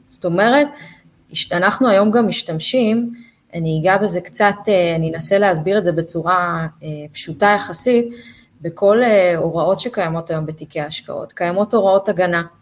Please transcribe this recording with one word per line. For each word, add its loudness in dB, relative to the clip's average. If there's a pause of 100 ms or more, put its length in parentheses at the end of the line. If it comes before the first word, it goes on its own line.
זאת -12
אומרת, 2 (640)
השת-, -4
אנחנו 2
היום 4
גם 2
משתמשים, -2 (400)
אני -2
אגע 2
בזה -2
קצת, 0 (120)
אה, 2
אני -2
אנסה 0
להסביר 2
את 0
זה 0
בצורה, -2 (160)
אה, -12 (260)
פשוטה 0
יחסית, 0 (560)
בכל, 2
אה, 4
הוראות 0
שקיימות -4
היום -4
בתיקי -10
השקעות. -10
קיימות -2
הוראות 2
הגנה 0 (180)